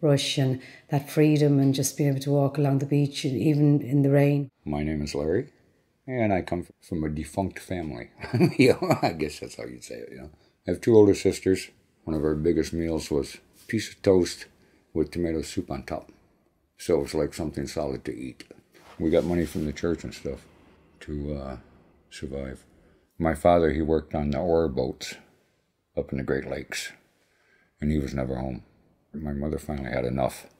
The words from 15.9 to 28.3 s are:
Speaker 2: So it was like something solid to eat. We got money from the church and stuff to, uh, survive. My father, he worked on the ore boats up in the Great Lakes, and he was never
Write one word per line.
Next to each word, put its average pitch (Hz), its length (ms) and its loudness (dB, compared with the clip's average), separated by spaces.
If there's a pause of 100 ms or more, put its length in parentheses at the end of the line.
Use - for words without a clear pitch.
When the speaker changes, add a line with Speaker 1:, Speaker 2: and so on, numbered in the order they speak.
Speaker 2:
So - 160 0
it 71 80 2
was 71 120 -6
like 73 200 -2
something 73 320 -6
solid 67 380 -6
to 58 120 -8
eat. 64 280 -14 (540)
We 80 120 0
got 80 140 4
money 87 200 0
from 80 220 -4
the 73 80 -6
church 85 300 -4
and - 100 -10
stuff - 320 -10 (540)
to, 73 340 -8
uh, 67 220 -10 (520)
survive. 67 560 -10 (540)
My 80 160 2
father, 85 380 6
he 78 100 0
worked 78 320 0
on 73 160 0
the 67 80 -2
ore 82 300 2
boats 64 480 -4 (800)
up - 140 -4
in 69 60 -2
the 65 60 -6
Great 65 240 -2
Lakes, - 440 -10 (840)
and 73 120 0
he 78 80 2
was 69 160 -4
never 65 220 -4